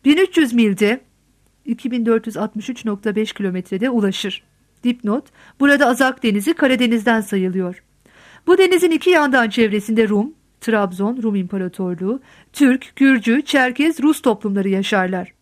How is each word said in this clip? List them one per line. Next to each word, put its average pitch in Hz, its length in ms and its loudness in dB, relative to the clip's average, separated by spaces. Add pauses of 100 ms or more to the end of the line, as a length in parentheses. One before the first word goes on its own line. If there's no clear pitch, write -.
Bin 285 120 4
üç 370 200 0
yüz 285 160 2
milde, 220 480 2 (640)
iki 233 260 -6
bin 233 160 -2
dört 226 200 0
yüz 220 100 -10
altmış 220 340 -6
üç 240 140 -12
nokta 208 320 -4
beş 214 160 -2
kilometrede 190 580 -4
ulaşır. 202 540 -4 (400)
Dipnot, 240 400 -4 (360)
burada 277 260 4
Azak 254 360 0
Denizi 208 320 0
Karadeniz'den 233 680 0
sayılıyor. 185 640 -4 (640)
Bu 359 120 4
denizin 359 320 4
iki 320 200 2
yandan 277 400 4
çevresinde 214 580 0
Rum, 214 260 -2 (260)
Trabzon, 208 640 -2
Rum 214 140 -2
İmparatorluğu, 185 840 -6 (320)
Türk, 262 440 0
Gürcü, 262 460 2
Çerkez, 277 600 0
Rus 302 200 2
toplumları 202 460 0
yaşarlar. 190 720 -2